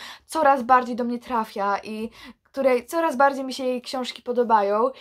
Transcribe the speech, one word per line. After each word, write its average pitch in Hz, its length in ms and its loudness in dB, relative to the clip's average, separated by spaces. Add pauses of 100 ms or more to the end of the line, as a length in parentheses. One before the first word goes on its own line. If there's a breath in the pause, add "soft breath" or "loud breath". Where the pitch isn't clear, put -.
(260 loud breath)
coraz 277 380 2
bardziej 247 320 2
do 233 80 -4
mnie 240 160 -4
trafia 220 640 -4
i 220 260 -8 (420 loud breath)
której 254 340 2
coraz 330 300 -2
bardziej 269 280 2
mi 262 100 -8
się 269 100 -8
jej 254 180 -2
książki 254 400 -8
podobają. 220 680 2 (120 loud breath)